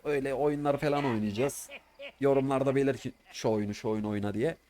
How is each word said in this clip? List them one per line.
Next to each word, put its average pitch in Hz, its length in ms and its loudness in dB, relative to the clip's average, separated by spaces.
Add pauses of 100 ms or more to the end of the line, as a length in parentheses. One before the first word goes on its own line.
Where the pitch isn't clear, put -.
Öyle 139 300 -2
oyunlar 147 440 0
falan 143 280 0
oynayacağız. 113 640 -2 (500)
Yorumlarda 135 560 2
belirtin 135 380 0 (200)
şu - 160 -2
oyunu, 104 240 0
şu 117 160 -4
oyunu 107 200 0
oyna 104 240 -2
diye. 127 240 -2 (120)